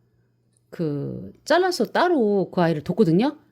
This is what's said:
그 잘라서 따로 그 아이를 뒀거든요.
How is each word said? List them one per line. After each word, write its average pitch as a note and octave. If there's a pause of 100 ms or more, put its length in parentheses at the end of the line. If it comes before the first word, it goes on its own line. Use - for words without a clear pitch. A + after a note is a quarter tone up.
(720)
그 C#3+ (120)
잘라서 F4
따로 A3
그 -
아이를 E3
뒀거든요. F#3+ (140)